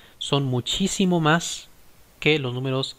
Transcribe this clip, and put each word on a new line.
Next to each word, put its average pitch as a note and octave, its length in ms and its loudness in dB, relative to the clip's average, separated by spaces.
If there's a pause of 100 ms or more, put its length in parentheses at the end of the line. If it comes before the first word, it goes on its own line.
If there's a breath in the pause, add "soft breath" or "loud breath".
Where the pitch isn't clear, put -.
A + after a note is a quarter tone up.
(160 soft breath)
son C#3 280 0
muchísimo F3 760 0
más D#3+ 480 0 (500)
que D3+ 200 2
los B2+ 160 -4
números C3 440 -4